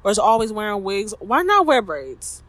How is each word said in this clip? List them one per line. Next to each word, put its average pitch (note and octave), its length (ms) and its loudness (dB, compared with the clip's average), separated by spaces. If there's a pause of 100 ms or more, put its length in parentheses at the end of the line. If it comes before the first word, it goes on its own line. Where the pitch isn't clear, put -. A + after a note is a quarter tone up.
or G3 80 0
is G#3+ 80 2
always A3 320 2
wearing G#3 320 -4
wigs, G3 380 -4
why A#3+ 220 0
not F#4+ 240 4
wear C4 160 4
braids? C#3 640 -10